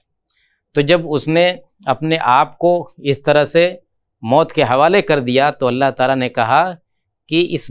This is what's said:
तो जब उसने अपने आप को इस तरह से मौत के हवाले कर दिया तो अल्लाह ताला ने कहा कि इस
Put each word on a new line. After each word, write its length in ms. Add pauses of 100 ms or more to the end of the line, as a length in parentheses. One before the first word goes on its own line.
(760)
तो 80
जब 260
उसने 380 (400)
अपने 300
आप 400
को 160 (280)
इस 240
तरह 200
से 220 (560)
मौत 280
के 140
हवाले 380
कर 180
दिया 320
तो 140
अल्लाह 260
ताला 220
ने 160
कहा 320 (640)
कि 120 (100)
इस 200